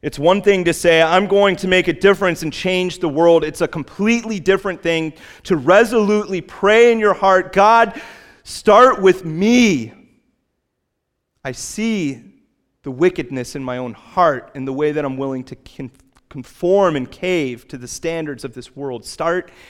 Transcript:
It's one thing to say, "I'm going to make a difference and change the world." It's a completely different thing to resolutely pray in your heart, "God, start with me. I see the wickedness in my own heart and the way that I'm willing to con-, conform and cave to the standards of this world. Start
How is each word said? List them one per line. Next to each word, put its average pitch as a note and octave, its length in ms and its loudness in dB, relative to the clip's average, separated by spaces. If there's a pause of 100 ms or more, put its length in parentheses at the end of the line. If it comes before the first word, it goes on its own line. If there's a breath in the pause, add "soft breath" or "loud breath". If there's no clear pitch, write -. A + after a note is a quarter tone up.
It's D3 180 -10
one F3+ 240 2
thing G3 220 2
to E3+ 80 2
say, E3 300 2
"I'm F3+ 240 2
going G3+ 300 2
to F#3+ 100 -8
make F#3 220 2
a E3+ 40 -2
difference F#3+ 500 0
and D#3 100 -8
change F3+ 480 -4
the E3+ 80 -2
world." E3 340 4
It's D3+ 200 -6
a E3 40 -2
completely A3 720 -4
different F#3+ 420 -2
thing D#3+ 320 -4 (320 loud breath)
to F#3 120 -2
resolutely G3+ 840 2
pray A3+ 520 2
in A3+ 80 -2
your G#3 140 2
heart, F#3+ 380 2
"God, A3 480 2 (440 loud breath)
start A3+ 580 4
with F#3 220 4
me. F3 680 0 (1500)
I C3+ 60 -8
see F#3 720 -6 (600)
the C3+ 100 -10
wickedness C#3 640 -2
in C3+ 80 -10
my B2+ 120 -6
own B2 160 -10
heart C#3+ 600 -2
and C3+ 140 -8
the C3+ 40 -6
way D3+ 200 -2
that D3 120 -4
I'm C3 120 -6
willing C3+ 280 -8
to C3 120 -18
con-, - 340 -16 (380)
conform F3 680 0
and B2+ 160 -4
cave D3+ 560 -4
to D3 100 -16
the B2 120 -16
standards D#3+ 560 -8
of B2 100 -14
this - 220 -20
world. C3+ 280 -10
Start E3+ 460 -6 (200 loud breath)